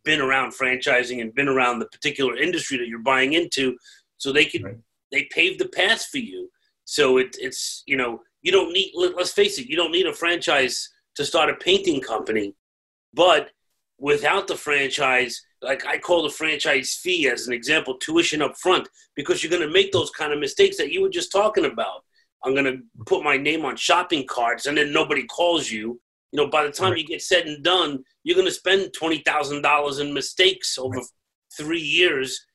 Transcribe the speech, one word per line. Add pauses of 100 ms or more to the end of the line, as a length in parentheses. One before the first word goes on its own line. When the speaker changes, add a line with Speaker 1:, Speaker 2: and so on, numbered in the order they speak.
Speaker 1:
been
around
franchising
and
been
around
the
particular
industry
that
you're
buying
into, (420)
so
they
can,
Speaker 2:
Right. (340)
Speaker 1:
they
pave
the
path
for
you. (360)
So
it,
it's,
you
know, (200)
you
don't
need,
let,
let's
face
it,
you
don't
need
a
franchise (260)
to
start
a
painting
company, (580)
but (500)
without
the
franchise, (180)
like,
I
call
the
franchise
fee,
as
an
example,
tuition
up
front, (280)
because
you're
gonna
make
those
kind
of
mistakes
that
you
were
just
talking
about. (400)
I'm
gonna (280)
put
my
name
on
shopping
carts
and
then
nobody
calls
you. (320)
You
know,
by
the
time
Speaker 2:
Right.
Speaker 1:
you
get
said
and
done, (200)
you're
gonna
spend
twenty
thousand
dollars
in
mistakes
over
Speaker 2:
Right. (520)
Speaker 1:
three
years